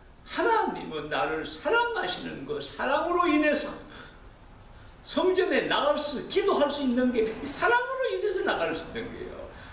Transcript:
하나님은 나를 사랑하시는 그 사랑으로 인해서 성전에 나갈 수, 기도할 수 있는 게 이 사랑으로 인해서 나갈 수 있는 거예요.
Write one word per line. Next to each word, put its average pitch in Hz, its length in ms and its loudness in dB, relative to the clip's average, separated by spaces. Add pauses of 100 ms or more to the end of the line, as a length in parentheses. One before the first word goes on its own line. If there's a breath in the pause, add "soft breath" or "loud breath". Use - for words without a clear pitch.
(240 loud breath)
하나님은 370 840 0
나를 156 380 -2
사랑하시는 453 1000 -2
그 - 140 -4
사랑으로 330 680 0
인해서 302 440 4 (1300 loud breath)
성전에 339 580 2
나갈 277 340 2
수, 247 320 -4
기도할 349 420 4
수 294 120 -4
있는 247 300 4
게 220 140 2 (160)
이 277 40 -8
사랑으로 494 640 2
인해서 381 320 -2
나갈 160 320 0
수 - 140 -8
있는 - 240 -8
거예요. - 360 -12 (240 loud breath)